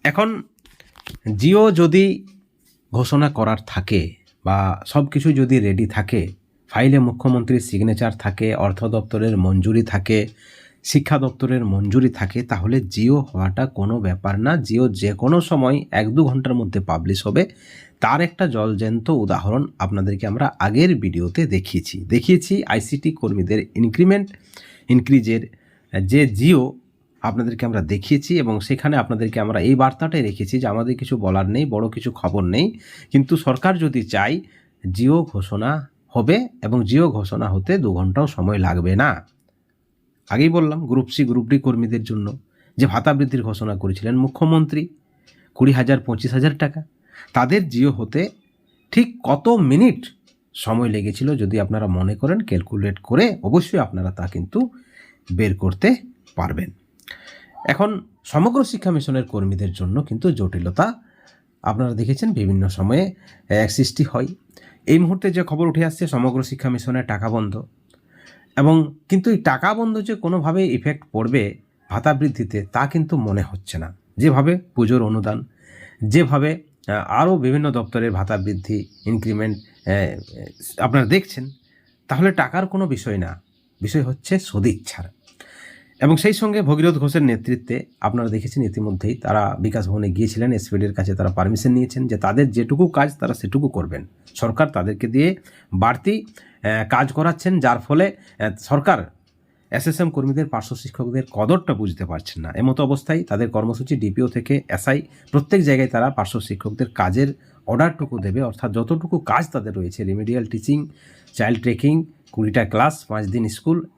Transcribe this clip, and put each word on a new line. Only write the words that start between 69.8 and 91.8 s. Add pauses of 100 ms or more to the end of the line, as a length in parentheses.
যে
কোনোভাবে
ইফেক্ট
পড়বে (320)
ভাতা
বৃদ্ধিতে,
তা
কিন্তু
মনে
হচ্ছে
না। (220)
যেভাবে (180)
পুজোর
অনুদান, (580)
যেভাবে, (240)
আহ,
আরও
বিভিন্ন
দপ্তরের
ভাতা
বৃদ্ধি, (200)
ইনক্রিমেন্ট,
আহ,
আপনারা
দেখছেন, (580)
তাহলে
টাকার
কোনো
বিষয়
না, (400)
বিষয়
হচ্ছে
সদিচ্ছার। (840)
এবং
সেই
সঙ্গে
ভগীরথ
ঘোষের
নেতৃত্বে (160)
আপনারা
দেখেছেন
ইতিমধ্যেই
তারা
বিকাশ
ভবনে
গিয়েছিলেন,
এসপিডির
কাছে
তারা
পারমিশন
নিয়েছেন